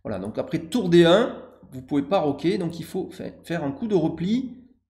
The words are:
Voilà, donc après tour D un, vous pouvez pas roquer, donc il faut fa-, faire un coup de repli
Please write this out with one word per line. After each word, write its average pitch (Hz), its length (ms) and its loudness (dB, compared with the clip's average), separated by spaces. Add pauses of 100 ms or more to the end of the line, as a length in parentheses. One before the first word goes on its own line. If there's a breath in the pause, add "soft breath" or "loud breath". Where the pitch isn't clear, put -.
Voilà, 107 160 -6
donc 104 200 -8
après 143 200 -4
tour 190 300 -4
D 170 160 8
un, 202 320 4 (340)
vous 131 120 -14
pouvez 143 180 0
pas 175 200 0
roquer, 151 360 0
donc 170 240 -4
il - 60 -10
faut - 240 -6
fa-, - 320 -14
faire 165 200 -6
un 139 100 -4
coup 233 140 -8
de 208 80 2
repli 185 600 0 (340)